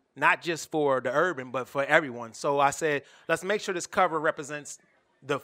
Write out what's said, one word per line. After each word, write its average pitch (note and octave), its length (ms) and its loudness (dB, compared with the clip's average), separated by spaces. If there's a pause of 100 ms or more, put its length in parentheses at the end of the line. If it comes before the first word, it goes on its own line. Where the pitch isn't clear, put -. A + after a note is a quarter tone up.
(140)
not D#3 260 4
just D#3+ 300 -6
for C#3 300 2
the B2 120 -2
urban, C#3+ 380 0
but B2 180 -6
for C#3 160 -2
everyone. C3 480 2
So C#3+ 280 0
I C#3 100 6
said, D3 320 -2 (260)
"Let's E3 140 0
make G3+ 180 -2
sure G3 140 -6
this E3+ 140 -6
cover E3 320 2
represents D3 580 -4 (440)
the, C3+ 220 -2